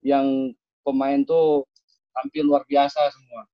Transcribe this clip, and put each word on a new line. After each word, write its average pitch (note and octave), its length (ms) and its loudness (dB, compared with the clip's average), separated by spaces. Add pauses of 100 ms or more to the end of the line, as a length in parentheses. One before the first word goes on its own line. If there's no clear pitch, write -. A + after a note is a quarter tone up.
yang C3+ 480 0 (320)
pemain C#3 400 0
tuh D#3 400 2 (480)
tampil C#3 400 -6
luar C#3 160 0
biasa C#3+ 460 2
semua. A#2+ 400 -20